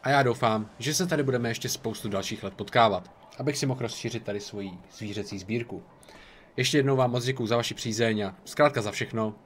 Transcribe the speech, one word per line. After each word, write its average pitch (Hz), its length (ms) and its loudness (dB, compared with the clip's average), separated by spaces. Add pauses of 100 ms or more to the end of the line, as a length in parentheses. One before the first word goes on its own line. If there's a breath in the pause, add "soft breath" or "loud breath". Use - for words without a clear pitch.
A 135 80 0
já 139 120 6
doufám, 117 560 2
že 139 160 -2
se 175 120 0
tady 156 160 0
budeme 123 260 0
ještě 117 200 -4
spoustu 110 400 -4
dalších 101 340 -4
let 98 120 -6
potkávat, 101 560 4 (280)
abych 135 200 -2
si 143 80 0
mohl 131 160 -2
rozšířit 113 420 -6
tady 104 160 -4
svoji 98 300 -8 (220)
zvířecí 101 460 -8
sbírku. 107 440 -6 (760 loud breath)
Ještě 127 220 2
jednou 135 180 4
vám 127 140 4
moc 120 140 -2
děkuju 127 220 -2
za 117 100 2
vaši 120 180 -2
přízeň 110 520 0
a 95 80 -8 (100)
zkrátka - 380 4
za 101 80 -4
všechno. 110 440 -4 (120)